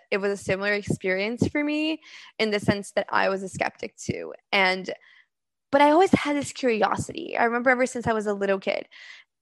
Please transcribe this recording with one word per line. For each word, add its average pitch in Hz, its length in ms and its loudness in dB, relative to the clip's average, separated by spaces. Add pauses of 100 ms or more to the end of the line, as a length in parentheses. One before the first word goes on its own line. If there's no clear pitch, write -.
(100)
it 208 80 0
was 202 120 -2
a 202 60 -2
similar 196 360 -2
experience 202 760 -2
for 294 160 -2
me 302 360 -2 (380)
in 220 120 0
the 208 100 0
sense 202 320 -2
that 196 180 -2
I 190 180 2
was 190 140 -2
a 190 60 -10
skeptic - 480 -6
too. 82 360 -8 (200)
And, 190 380 2 (840)
but 277 80 6
I 294 100 8
always 349 220 6
had 294 240 0
this 277 160 -4
curiosity. - 840 -2
I - 80 2
remember 240 260 2
ever 254 160 4
since 240 200 -8
I 233 60 2
was 214 140 -2
a 208 80 0
little 196 260 0
kid. 50 260 -4 (560)